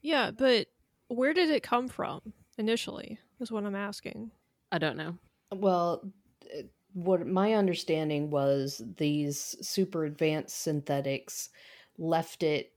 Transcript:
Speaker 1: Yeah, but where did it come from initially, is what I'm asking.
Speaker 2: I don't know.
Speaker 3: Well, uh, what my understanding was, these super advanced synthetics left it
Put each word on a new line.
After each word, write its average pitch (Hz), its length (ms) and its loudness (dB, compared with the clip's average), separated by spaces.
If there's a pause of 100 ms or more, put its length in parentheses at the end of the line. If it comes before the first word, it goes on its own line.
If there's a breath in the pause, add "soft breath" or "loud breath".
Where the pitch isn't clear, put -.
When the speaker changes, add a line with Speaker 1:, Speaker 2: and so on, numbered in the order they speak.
Speaker 1:
Yeah, 285 300 0
but 247 380 4 (400)
where 254 260 2
did 339 160 4
it 277 120 2
come 247 240 0
from - 460 -8 (240)
initially, 220 640 -4 (220)
is 233 120 -6
what 208 120 -4
I'm 196 120 -4
asking. 202 540 -8 (420)
Speaker 2:
I 175 60 0
don't 156 180 0
know. 165 220 -6 (340)
Speaker 3:
Well, 185 580 2 (340)
uh, - 180 -12 (300)
what 180 340 2
my 196 280 4
understanding 156 760 2
was, 139 520 2 (140)
these 147 640 0
super 185 440 -2
advanced 156 580 -2
synthetics 139 880 -2 (480 loud breath)
left 165 440 -2
it 151 340 0